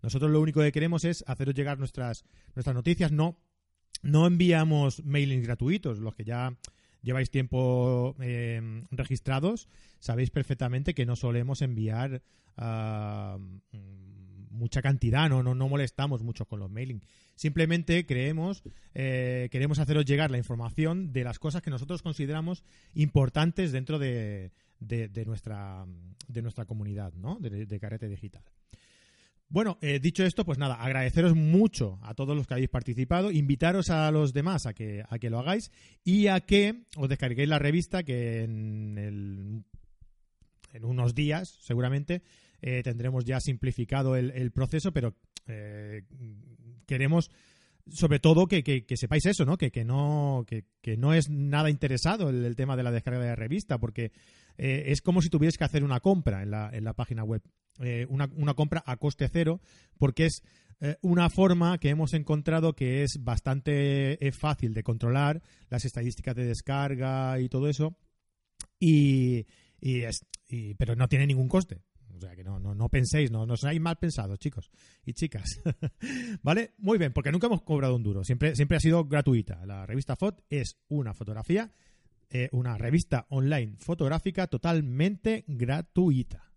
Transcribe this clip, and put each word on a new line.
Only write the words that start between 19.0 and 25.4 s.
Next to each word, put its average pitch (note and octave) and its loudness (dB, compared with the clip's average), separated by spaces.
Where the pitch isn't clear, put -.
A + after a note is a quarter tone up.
queremos C#3 0
haceros D3 2
llegar C#3+ 4
la B2 -2
información D3 -2
de B2 -2
las A#2+ -6
cosas D#3 -4
que - -8
nosotros C#3+ -6
consideramos D#3+ -6
importantes D3+ 2
dentro C3 -4
de, G#2+ -4
de, A2+ -6
de G#2+ -8
nuestra, G2+ -10